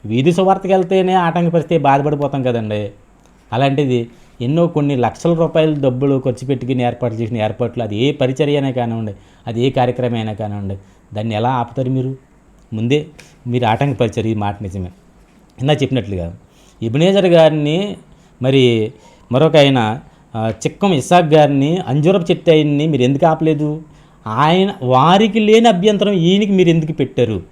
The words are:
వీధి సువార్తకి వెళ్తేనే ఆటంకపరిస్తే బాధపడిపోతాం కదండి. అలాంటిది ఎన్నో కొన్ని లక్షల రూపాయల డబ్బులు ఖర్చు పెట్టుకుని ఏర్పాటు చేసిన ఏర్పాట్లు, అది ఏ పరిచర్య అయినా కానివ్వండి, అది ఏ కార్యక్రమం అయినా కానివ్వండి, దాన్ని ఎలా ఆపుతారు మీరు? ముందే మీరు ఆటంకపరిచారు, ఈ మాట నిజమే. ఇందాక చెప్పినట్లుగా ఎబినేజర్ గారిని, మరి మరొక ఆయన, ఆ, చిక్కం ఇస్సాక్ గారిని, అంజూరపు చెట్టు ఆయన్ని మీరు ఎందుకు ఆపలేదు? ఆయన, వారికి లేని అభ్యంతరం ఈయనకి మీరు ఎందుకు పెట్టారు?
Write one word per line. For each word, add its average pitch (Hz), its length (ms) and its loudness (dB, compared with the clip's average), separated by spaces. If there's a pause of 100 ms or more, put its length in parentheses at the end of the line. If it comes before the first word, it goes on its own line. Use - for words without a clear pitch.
వీధి 127 260 0
సువార్తకి 190 420 0
వెళ్తేనే 185 400 0
ఆటంకపరిస్తే 170 640 0
బాధపడిపోతాం 143 640 0
కదండి. 107 480 -4 (640)
అలాంటిది 131 560 0 (320)
ఎన్నో 160 260 0
కొన్ని 143 280 -2
లక్షల 123 380 0
రూపాయల 160 400 0
డబ్బులు 135 520 0
ఖర్చు 127 220 -6
పెట్టుకుని 127 360 -2
ఏర్పాటు 120 300 -4
చేసిన 113 240 -6
ఏర్పాట్లు, 113 460 -4
అది 104 140 -6
ఏ 135 140 0
పరిచర్య 143 420 -2
అయినా 139 180 -2
కానివ్వండి, 113 420 -6 (340)
అది 117 140 -4
ఏ 135 80 2
కార్యక్రమం 123 460 -2
అయినా 110 180 -6
కానివ్వండి, 101 440 -8 (360)
దాన్ని 107 220 -6
ఎలా 113 140 0
ఆపుతారు 127 400 -4
మీరు? 131 260 -4 (580)
ముందే 131 340 -2 (400)
మీరు 120 180 -2
ఆటంకపరిచారు, 113 640 -2
ఈ 110 60 -2
మాట 101 280 -6
నిజమే. 92 300 -10 (680)
ఇందాక 143 200 0
చెప్పినట్లుగా 98 540 -4 (480)
ఎబినేజర్ 175 420 2
గారిని, 160 720 2 (440)
మరి 127 520 2 (380)
మరొక 151 240 2
ఆయన, 131 440 2 (360)
ఆ, 110 140 -2
చిక్కం 170 440 -4
ఇస్సాక్ 160 400 2
గారిని, 147 440 4 (100)
అంజూరపు 170 440 0
చెట్టు 170 200 0
ఆయన్ని 151 360 2
మీరు 143 140 0
ఎందుకు 135 240 2
ఆపలేదు? 156 560 0 (460)
ఆయన, 165 460 2 (100)
వారికి 180 560 4
లేని 220 280 4
అభ్యంతరం 208 440 2
ఈయనకి 196 400 2
మీరు 185 180 4
ఎందుకు 160 240 0
పెట్టారు? 113 480 -2 (100)